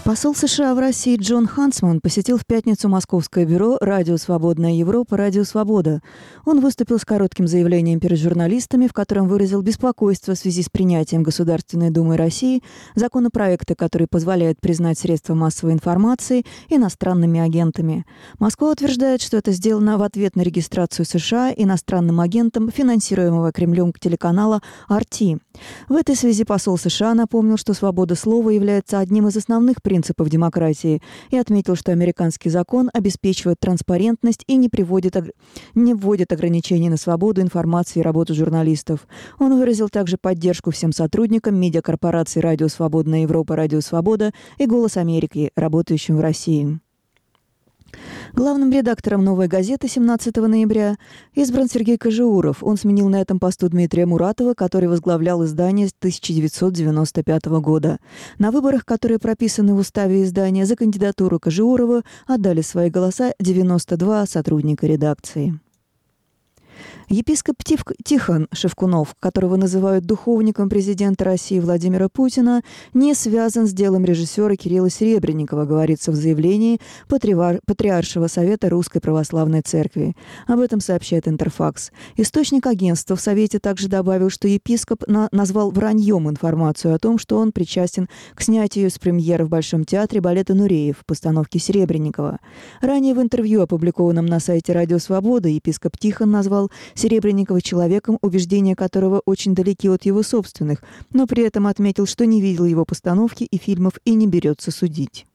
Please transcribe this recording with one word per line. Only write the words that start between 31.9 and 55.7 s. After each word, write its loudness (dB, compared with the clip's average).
американский 0
закон 0
обеспечивает -2
транспарентность 0
и 0
не 4
приводит 0
ог-, -6
не 4
вводит 0
ограничений 0
на 0
свободу 0
информации -2
и 2
работу 0
журналистов. 0
Он 4
выразил 0
также -2
поддержку -2
всем -2
сотрудникам 0
медиакорпораций -2
«Радио 0
Свободная 0
Европа», -2
«Радио 0
Свобода» 0
и 0
«Голос 2
Америки», -2
работающим 0
в 2
России. -2
Главным 2
редактором 0
«Новой 2
газеты» -2
семнадцатого 0
ноября 2
избран 0
Сергей 0
Кожеуров. 0
Он 0
сменил 2
на 2
этом -2
посту -2
Дмитрия 2
Муратова, 0
который 0
возглавлял 0
издание 0